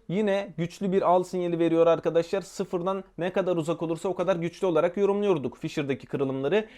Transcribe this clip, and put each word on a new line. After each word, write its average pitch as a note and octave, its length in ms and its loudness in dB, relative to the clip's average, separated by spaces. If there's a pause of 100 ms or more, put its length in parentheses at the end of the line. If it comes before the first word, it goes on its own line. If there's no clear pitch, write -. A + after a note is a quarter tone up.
yine G3 500 -2
güçlü F3 340 -4
bir F#3+ 100 2
al F3+ 200 4
sinyali F3 360 -4
veriyor E3 280 4
arkadaşlar. E3 540 2
Sıfırdan F#3 640 -4 (140)
ne F3+ 140 -2
kadar F3+ 240 0
uzak E3 260 -2
olursa E3 260 -4
o F3+ 60 -2
kadar F3+ 220 0
güçlü E3+ 300 -4
olarak E3+ 300 2
yorumluyorduk G3 600 0
Fisher'daki C#3+ 480 -4
kırılımları. C#3 600 -2 (120)